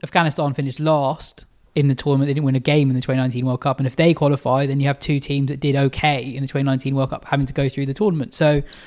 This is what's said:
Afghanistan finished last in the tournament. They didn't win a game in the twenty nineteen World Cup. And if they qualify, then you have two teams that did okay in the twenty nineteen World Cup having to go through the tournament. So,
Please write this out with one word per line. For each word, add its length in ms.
Afghanistan 520
finished 260
last 640
in 120
the 60
tournament. 360
They 40
didn't 120
win 100
a 40
game 300
in 60
the 60
twenty 180
nineteen 260
World 160
Cup. 180
And 60
if 100
they 180
qualify, 520
then 140
you 80
have 120
two 200
teams 300
that 100
did 160
okay 480
in 180
the 60
twenty 160
nineteen 320
World 160
Cup 140
having 200
to 80
go 160
through 160
the 80
tournament. 400
So, 300